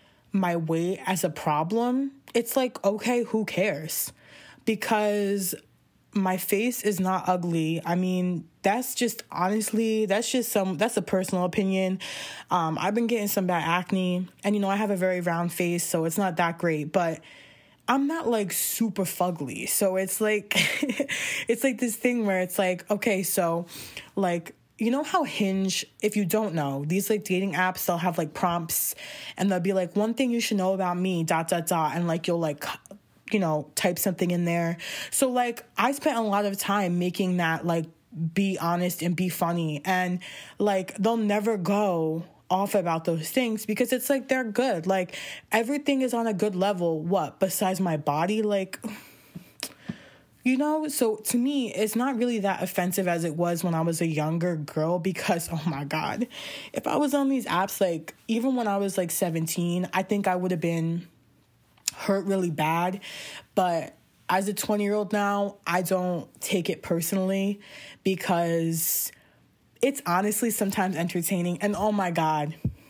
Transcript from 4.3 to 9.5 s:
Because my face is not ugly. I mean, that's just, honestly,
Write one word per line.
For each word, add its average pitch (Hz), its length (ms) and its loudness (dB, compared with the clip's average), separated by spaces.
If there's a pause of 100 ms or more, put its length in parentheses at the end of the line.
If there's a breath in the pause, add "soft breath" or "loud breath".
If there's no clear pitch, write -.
Because 208 920 2 (580)
my 185 260 2
face 220 440 0
is 196 160 0
not 185 300 0
ugly. 170 560 2
I 170 100 0
mean, 180 540 0 (140)
that's 220 320 0
just, - 360 -2
honestly, 220 760 0